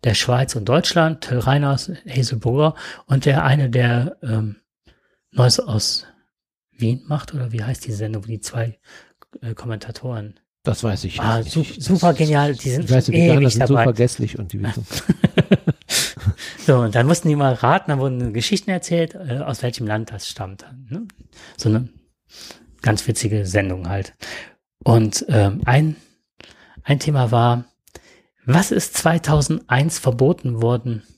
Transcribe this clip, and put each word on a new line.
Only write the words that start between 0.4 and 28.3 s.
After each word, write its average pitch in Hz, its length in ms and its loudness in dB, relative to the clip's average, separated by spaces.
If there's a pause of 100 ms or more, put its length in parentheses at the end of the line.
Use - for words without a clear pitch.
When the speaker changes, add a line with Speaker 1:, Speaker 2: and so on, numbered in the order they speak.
Speaker 1:
und 101 100 -6
Deutschland, 160 540 2
Till 123 180 -4
Reiners, 139 520 0 (160)
Hazel 127 320 -2
Brugger 143 360 0 (300)
und 135 200 0
der 147 200 2
eine, 135 240 2
der, 123 520 0
ähm, 110 360 -4 (760)
Neues 123 300 2
aus - 440 -4 (720)
Wien 120 300 -2
macht, 147 260 -6
oder 123 200 -6
wie 113 100 -6
heißt 120 240 -8
die 113 60 -6
Sendung, 107 320 -8
wo - 20 -12
die 107 140 -10
zwei, 113 380 -6 (640)
äh, 113 120 -8
Kommentatoren 110 840 -10 (240)
Speaker 2:
Das 117 200 -2
weiß 101 220 -2
ich - 160 -8
Speaker 1:
Ah, 113 180 2
Speaker 2:
jetzt 113 120 -6
Speaker 1:
su-, 160 80 0
Speaker 2:
nicht. - 220 -6
Speaker 1:
super 175 320 4
genial, 147 420 2
die 131 140 -6
sind 123 160 -2
Speaker 2:
Ich 110 60 0
weiß, 127 140 6
die 113 80 0
Speaker 1:
ewig 170 160 6
Speaker 2:
Veganer 139 200 6
sind 110 120 0
Speaker 1:
dabei. 127 60 2
Speaker 2:
so 135 160 6
vergesslich 117 540 0
und 101 140 -10
die 101 100 -8
wissen. 107 300 -6
Speaker 1:
<laughs> - 40 -10 (1700)
So, 131 120 6
und 117 180 0
dann 120 120 4
mussten 170 200 2
die 147 80 2
mal 135 180 2
raten, 151 380 2
da 135 80 0
wurden 123 340 -2
Geschichten 147 360 -2
erzählt, 170 460 -2
äh, 143 240 -6
aus 139 240 -6
welchem 120 220 -4
Land 107 260 -4
das 104 180 -12
stammt. 98 360 -12 (240)
Ne? 196 180 -10 (500)
So - 120 -2
eine 117 200 0 (920)
ganz 110 260 0
witzige 107 380 -2
Sendung 92 440 -2
halt. 98 240 -6 (680)
Und, 113 440 2
ähm, 104 380 2
ein, 151 320 2 (840)
ein 143 160 2
Thema 131 320 2
war, 120 340 2 (800)